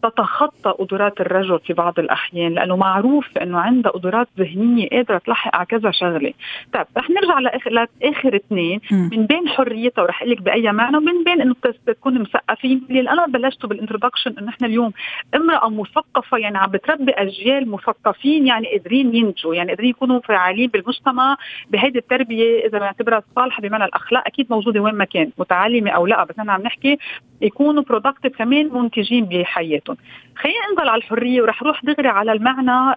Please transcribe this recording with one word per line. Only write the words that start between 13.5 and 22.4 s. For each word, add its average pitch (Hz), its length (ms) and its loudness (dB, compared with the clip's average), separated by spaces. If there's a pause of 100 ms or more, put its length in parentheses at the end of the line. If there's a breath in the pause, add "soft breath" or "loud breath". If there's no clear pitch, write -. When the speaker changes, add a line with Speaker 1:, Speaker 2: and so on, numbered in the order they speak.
Speaker 1:
بالانترودكشن 214 720 -4
إنه 202 80 -10
نحن 233 180 -6
اليوم 226 280 0 (420 loud breath)
امرأة 311 360 2
مثقفة، 226 680 -4
يعني 208 200 -2
عم 196 120 2
بتربي 269 420 0
أجيال 208 580 0
مثقفين، 262 760 0
يعني 233 200 2
قادرين 233 480 0
ينتجوا، 196 400 0
يعني 175 140 -2
قادرين 220 220 0
يكونوا 254 300 0
فعالين 208 500 0
بالمجتمع 254 680 0 (340 loud breath)
بهيدي 247 280 0
التربية، 233 680 0